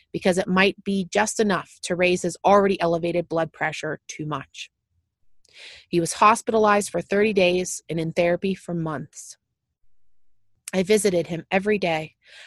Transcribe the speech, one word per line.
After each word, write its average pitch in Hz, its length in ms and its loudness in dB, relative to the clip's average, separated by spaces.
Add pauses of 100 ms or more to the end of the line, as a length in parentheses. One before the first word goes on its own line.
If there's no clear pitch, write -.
(120)
because 175 240 0
it 185 120 -2
might 185 360 2
be 196 260 -4
just 208 300 -2
enough 185 440 -2
to 180 120 -4
raise 180 260 0
his 175 220 -4
already 196 340 4
elevated 170 480 -2
blood 165 280 -4
pressure 156 520 -6
too - 200 -10
much. - 440 -10 (1200)
He 175 120 0
was 165 140 -2
hospitalized 214 760 4
for 175 100 -4
thirty 208 320 0
days 180 560 0
and 165 100 -4
in 165 140 -4
therapy 175 420 0
for 175 200 -10
months. 156 640 -8 (1400)
I 190 80 0
visited 185 460 2
him 165 220 -6
every 202 280 0
day, 160 380 -4 (300)